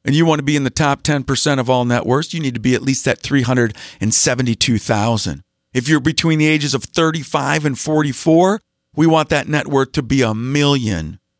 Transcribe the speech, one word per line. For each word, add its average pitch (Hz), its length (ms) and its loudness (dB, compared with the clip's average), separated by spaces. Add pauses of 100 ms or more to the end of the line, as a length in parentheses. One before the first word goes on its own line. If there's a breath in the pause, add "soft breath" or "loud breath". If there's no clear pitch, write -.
and 135 100 0
you 165 100 4
wanna 151 200 2
be 147 120 0
in 139 80 0
the 127 60 -2
top 143 320 0
ten 143 220 -2
percent 139 340 0
of 120 100 -2
all 127 160 2
net 120 220 0
worths, 131 260 0
you 170 80 -6
need 135 140 -4
to 113 60 -8
be 123 140 2
at 117 80 0
least 135 260 -2
at - 120 0
three 139 220 0
hundred 120 340 0 (240 loud breath)
and 107 140 0
seventy-two 120 640 0
thousand. 107 640 -2 (320)
If 123 140 -2
you're 151 120 4
between 160 380 0
the 151 80 2
ages 147 260 0
of 127 120 -4
thirty-five 156 800 -2
and 135 100 -2
forty-four, 160 840 2 (340)
we 156 140 2
want 160 220 2
that 143 180 0
net 151 180 -2
worth 135 260 0
to 147 100 -2
be 131 200 0
a 110 100 2
million 117 880 -2 (220)